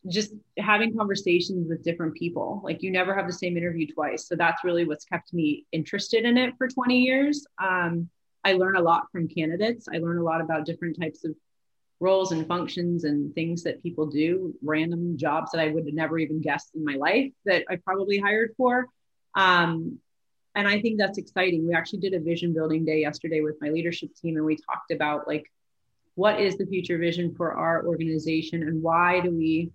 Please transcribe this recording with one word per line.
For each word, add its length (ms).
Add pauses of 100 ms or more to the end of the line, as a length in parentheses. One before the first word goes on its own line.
just 240 (260)
having 380
conversations 720
with 160
different 300
people. 500
Like, 180
you 100
never 220
have 140
the 60
same 240
interview 340
twice. 340
So 120
that's 260
really 220
what's 180
kept 300
me 400
interested 500
in 140
it 200
for 120
twenty 300
years. 460 (160)
Um, 460 (380)
I 80
learn 240
a 40
lot 300
from 160
candidates. 640
I 60
learn 220
a 40
lot 160
about 260
different 360
types 240
of 100 (640)
roles 320
and 160
functions 560
and 320
things 280
that 200
people 220
do, 480 (100)
random 540
jobs 340
that 80
I 100
would 160
have 100
never 240
even 220
guessed 320
in 120
my 80
life 400 (120)
that 240
I 60
probably 420
hired 380
for. 300 (500)
Um, 640 (580)
and 140
I 100
think 200
that's 180
exciting. 500
We 60
actually 260
did 140
a 60
vision 340
building 320
day 160
yesterday 400
with 180
my 120
leadership 440
team, 220
and 80
we 100
talked 360
about, 360
like, 240 (640)
what 240
is 180
the 100
future 300
vision 380
for 180
our 320
organization 800
and 180
why 380
do 120
we 440